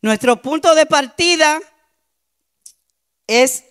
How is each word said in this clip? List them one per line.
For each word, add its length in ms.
Nuestro 400
punto 320
de 100
partida 720
es 440